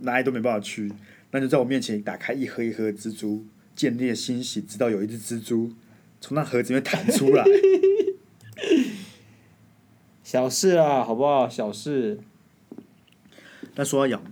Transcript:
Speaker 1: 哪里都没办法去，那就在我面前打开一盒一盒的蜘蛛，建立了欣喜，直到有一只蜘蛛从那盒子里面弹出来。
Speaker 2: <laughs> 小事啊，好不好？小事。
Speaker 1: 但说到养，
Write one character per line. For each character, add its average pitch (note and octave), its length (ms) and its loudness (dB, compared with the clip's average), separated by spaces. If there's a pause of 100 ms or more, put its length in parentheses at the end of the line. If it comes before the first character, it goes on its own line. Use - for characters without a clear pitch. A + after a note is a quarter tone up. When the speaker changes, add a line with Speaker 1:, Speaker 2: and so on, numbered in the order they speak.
Speaker 1:
哪 B2+ 160 0
里 C3 60 0
都 C3 80 0
没 A#2+ 80 -4
办 A#2 120 0
法 G#2+ 60 0
去， G#2 320 -8 (400)
那 C3+ 100 -2
就 C3+ 60 -2
在 C#3 120 4
我 B2 60 4
面 C3 160 -2
前 G#2 220 -6
打 G2 140 -8
开 - 160 -8
一 B2+ 160 -4
盒 - 140 -8
一 A2+ 100 -2
盒 A2 120 -4
的 G#2+ 80 0
蜘 G#2+ 220 -8
蛛， G#2+ 300 -6 (320)
建 B2 200 0
立 B2 120 -2
了 A#2 60 0
欣 B2 280 -6
喜， A#2+ 180 -6
直 G2+ 160 -12
到 A2+ 140 0
有 G2+ 140 -2
一 - 20 -6
只 A#2 140 -8
蜘 A#2 200 -8
蛛 A#2 320 -2 (480)
从 - 140 -10
那 D3+ 80 0
盒 B2+ 180 -2
子 A#2+ 100 -4
里 B2+ 40 0
面 C3+ 80 0
弹 E3+ 300 -2
出 C3+ 220 4
来。 - 120 6
Speaker 2:
<laughs> G4 80 8 (2750)
小 B2+ 260 0
事 F#3+ 200 2
啊， D3 340 4
好 A#2 100 -2
不 B2+ 100 0
好？ C3+ 240 4
小 A2 240 -6
事。 A#2+ 460 -2 (1600)
Speaker 1:
但 C#3+ 100 -4
说 C3+ 160 0
到 C#3 60 2
养， A2+ 260 -2